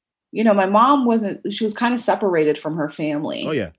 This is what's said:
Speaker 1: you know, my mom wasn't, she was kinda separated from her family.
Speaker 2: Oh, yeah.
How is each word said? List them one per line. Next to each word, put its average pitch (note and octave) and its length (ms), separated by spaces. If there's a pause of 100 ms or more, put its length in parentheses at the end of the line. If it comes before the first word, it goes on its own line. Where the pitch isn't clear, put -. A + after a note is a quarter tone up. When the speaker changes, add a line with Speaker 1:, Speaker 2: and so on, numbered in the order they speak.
(320)
Speaker 1:
you G#3+ 120
know, A3 100
my G3 140
mom B3 380
wasn't, G#3+ 480
she A3+ 120
was G#3+ 100
kinda A#3+ 220
separated F3 600
from D#3+ 200
her D3+ 120
family. D3 580
Speaker 2:
Oh, D#3 40
yeah. G#2 280